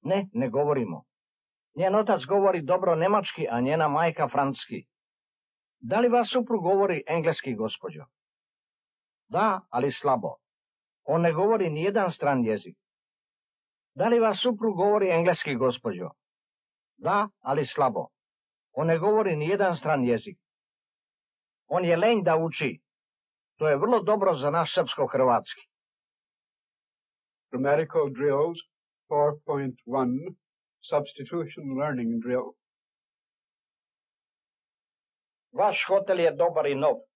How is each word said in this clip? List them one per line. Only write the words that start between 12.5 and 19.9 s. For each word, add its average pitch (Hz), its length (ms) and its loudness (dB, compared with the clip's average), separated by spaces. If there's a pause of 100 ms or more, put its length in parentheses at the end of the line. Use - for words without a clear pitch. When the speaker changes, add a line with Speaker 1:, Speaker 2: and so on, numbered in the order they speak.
Speaker 1:
Da 190 120 0
li 233 120 4
vaš 214 240 2
suprug 226 320 0
govori 202 340 2
engleski, 170 460 2
gospođo? 117 540 -2 (880)
Da, 202 320 0 (100)
ali 143 260 -2
slabo. 123 420 -2 (640)
On 156 160 -2
ne 165 100 2
govori 196 380 2
ni 151 120 -4
jedan 190 300 0
stran 151 260 0